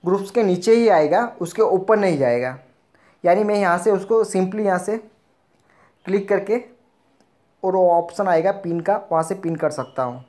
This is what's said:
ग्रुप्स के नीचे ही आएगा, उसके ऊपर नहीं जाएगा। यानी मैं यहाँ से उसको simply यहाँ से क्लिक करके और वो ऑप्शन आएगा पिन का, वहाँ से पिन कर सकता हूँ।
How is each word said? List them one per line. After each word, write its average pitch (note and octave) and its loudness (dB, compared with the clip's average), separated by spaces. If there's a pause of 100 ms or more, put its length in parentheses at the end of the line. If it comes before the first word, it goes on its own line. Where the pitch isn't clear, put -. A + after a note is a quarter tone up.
ग्रुप्स F#3+ -2
के A#3 2
नीचे F#3 4
ही A#3 4
आएगा, E3+ 4 (160)
उसके E3+ -4
ऊपर G3+ 2
नहीं F#3 0
जाएगा। B2+ -2 (680)
यानी F3+ 4
मैं G#3 0
यहाँ F3+ 2
से G3+ 0
उसको G#3 0
simply F#3+ -2
यहाँ F#3+ 0
से G#3 -6 (1080)
क्लिक G3 -2
करके G#3 -2 (1040)
और F#3 -2
वो F#3 4
ऑप्शन E3+ 0
आएगा F3 2
पिन E3+ -6
का, G3 0 (160)
वहाँ D#3+ 0
से F3 -6
पिन E3 -6
कर D3+ -2
सकता C3 -8
हूँ। B2 -10